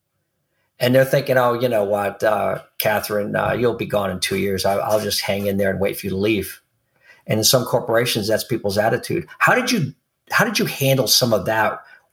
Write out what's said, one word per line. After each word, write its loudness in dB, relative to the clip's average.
And 2
they're 8
thinking, 0
"Oh, 4
you 0
know 2
what, -2
uh, 0
Catherine, -2
uh, 0
you'll 0
be -6
gone -2
in -6
two -2
years. -2
I, 2
I'll 0
just -4
hang -2
in 0
there 2
and -2
wait -2
for -8
you -4
to -4
leave." -2
And 0
in 0
some 2
corporations, 0
that's 0
people's -4
attitude. -2
How 4
did 0
you, -2
how 2
did -2
you 2
handle 0
some 2
of 0
that 0